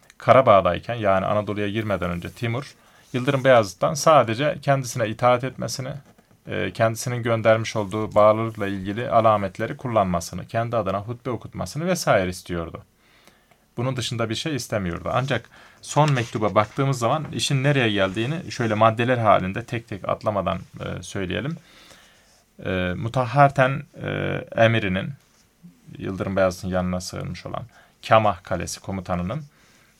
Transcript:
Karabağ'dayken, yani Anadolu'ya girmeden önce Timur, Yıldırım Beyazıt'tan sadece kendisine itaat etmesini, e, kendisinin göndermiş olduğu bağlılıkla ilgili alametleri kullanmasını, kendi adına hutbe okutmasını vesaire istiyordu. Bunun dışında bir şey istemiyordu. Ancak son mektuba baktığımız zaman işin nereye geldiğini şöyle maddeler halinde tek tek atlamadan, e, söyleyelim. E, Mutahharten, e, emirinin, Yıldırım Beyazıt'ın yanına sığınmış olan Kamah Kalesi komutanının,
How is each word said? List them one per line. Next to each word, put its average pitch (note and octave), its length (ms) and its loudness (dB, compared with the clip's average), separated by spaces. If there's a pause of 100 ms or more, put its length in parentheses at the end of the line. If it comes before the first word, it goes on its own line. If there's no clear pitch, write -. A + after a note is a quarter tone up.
(180)
Karabağ'dayken, G#2+ 760 6
yani F#2+ 320 2
Anadolu'ya G#2 420 -2
girmeden G2 420 -2
önce F2 200 -6
Timur, A#2 440 -6 (380)
Yıldırım B2+ 320 -2
Beyazıt'tan B2+ 500 4
sadece C#3+ 680 4
kendisine B2+ 460 -2
itaat B2 360 2
etmesini, B2+ 460 -8 (560)
e, G2 240 -4
kendisinin A2+ 520 -2
göndermiş A2+ 540 2
olduğu G#2 380 -4
bağlılıkla G#2+ 520 4
ilgili G2+ 440 -6
alametleri A2 680 2
kullanmasını, G2 680 -2
kendi A#2 300 -4
adına G2 240 -2
hutbe A#2+ 300 -10
okutmasını A#2+ 560 -8
vesaire B2+ 440 0
istiyordu. E2+ 520 -8 (960)
Bunun B2 200 -4
dışında A#2 340 -4
bir A2+ 40 -4
şey D3+ 220 -4
istemiyordu. F2 560 -4
Ancak B2+ 380 -2 (320)
son D3 300 2
mektuba A2+ 420 0
baktığımız C3 440 0
zaman C#3 340 0
işin C3 320 -2
nereye C3+ 260 2
geldiğini G#2+ 600 -2
şöyle A2+ 220 -2
maddeler A2+ 440 2
halinde F#2+ 460 2
tek A#2 240 -10
tek G2 200 -10
atlamadan, F#2 500 -2
e, F#2 440 -12
söyleyelim. G2 540 -6 (1080)
E, F#2 320 -2
Mutahharten, C3 840 2 (200)
e, G2+ 60 -6 (480)
emirinin, A2 560 2 (840)
Yıldırım G2 380 -4
Beyazıt'ın F#2 320 2
yanına F2+ 320 -2
sığınmış F#2 460 -10
olan G2 160 -10 (460)
Kamah G#2+ 340 4
Kalesi - 380 -6
komutanının, G2 640 -6 (560)